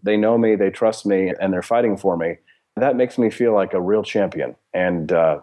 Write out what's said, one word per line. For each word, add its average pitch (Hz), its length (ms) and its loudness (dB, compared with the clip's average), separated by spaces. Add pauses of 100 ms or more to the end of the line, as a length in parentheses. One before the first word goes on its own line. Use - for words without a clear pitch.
they 104 160 0
know 113 200 2
me, 113 180 4
they 98 160 0
trust - 340 -2
me, 95 340 0
and 95 140 -2
they're 101 80 -2
fighting 117 360 0
for 92 200 0
me. 82 200 -4 (400)
That 131 180 0
makes 123 220 0
me 117 120 2
feel 117 240 0
like 95 200 0
a 92 80 -2
real 101 200 0
champion. 87 540 -4 (180)
And, 87 380 -2
uh, 80 320 2